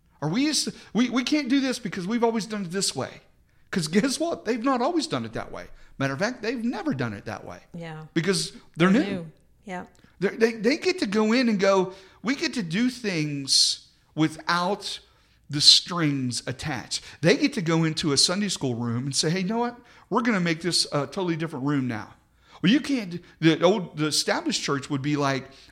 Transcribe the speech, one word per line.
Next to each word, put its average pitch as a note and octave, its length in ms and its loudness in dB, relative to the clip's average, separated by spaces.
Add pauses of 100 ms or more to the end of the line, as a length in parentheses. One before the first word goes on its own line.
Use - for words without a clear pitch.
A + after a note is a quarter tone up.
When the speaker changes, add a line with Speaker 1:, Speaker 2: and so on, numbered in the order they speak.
(220)
Speaker 1:
Or D3 80 0
we A#3+ 160 2
used D4+ 200 0
to, G#3 80 -6 (200)
we, A#3+ 160 2
we B3 140 0
can't D4 260 0
do C#4 100 4
this C4 180 0
because F3+ 300 -6
we've A#3 160 0
always A3+ 220 0
done G#3 200 -6
it E3 60 -10
this F#3+ 240 -2
way. - 260 -8 (500)
'Cause E3 160 -2
guess G#3 320 2
what? E4 260 -4
They've A3 180 -2
not C4 180 0
always D#4+ 260 0
done B2 180 -4
it A2 80 -12
that G2 180 -8
way. E2+ 160 -12 (300)
Matter C3+ 160 -2
of C3+ 60 -6
fact, A#3 220 -4
they've A3+ 220 -4
never C#4+ 300 -2
done A#2+ 200 -2
it G2+ 120 -12
that G#2+ 200 -8
way. F2+ 140 -14 (140)
Speaker 2:
Yeah. D#3+ 400 -12
Speaker 1:
Because E3+ 380 0 (240)
they're F3 140 4
Speaker 2:
They're A#3+ 140 6
Speaker 1:
new. G4+ 80 -2
Speaker 2:
new. E3 200 -8 (340)
Yeah. F3+ 200 -10 (340)
Speaker 1:
They're, G3 160 0
they, A3+ 180 4
they A3+ 240 2
get F#4 220 -2
to D4+ 80 0
go A3 260 2
in B3 160 4
and G3+ 100 2
go, G3 340 4 (300)
"We B3+ 120 0
get D#4+ 200 -4
to A#3 80 -2
do F#3+ 260 0
things D3+ 960 0 (280)
without F3 840 0 (500)
the C#3+ 120 -2
strings C#3+ 840 4
attached." C3 560 -6 (180)
They F3+ 160 6
get C#4+ 160 0
to A3+ 80 -2
go E3 220 2
into D#3 300 0
a C3 40 2
Sunday G3 320 2
school C3 260 -2
room A#2+ 300 -2
and C3+ 100 -4
say, E3 140 0
"Hey, F#3 120 0
you F3+ 60 -2
know A3+ 120 -2
what? A#3+ 180 -4 (320)
We're A3+ 120 2
gonna A#3 180 2
make E3 220 0
this E3+ 300 0
a C#3+ 140 0
totally E3+ 300 -2
different D#3 300 -6
room C#3 220 2
now." G#2+ 260 -6 (480)
Well, E3+ 100 4
you D4 80 6
can't, G3+ 420 -4 (200)
the D#3+ 200 4
old, F3+ 360 2
the D3+ 100 0
established B3 560 -2
church C#3 260 -2
would C#3+ 120 -2
be D3 160 0
like, C3+ 320 -2 (220)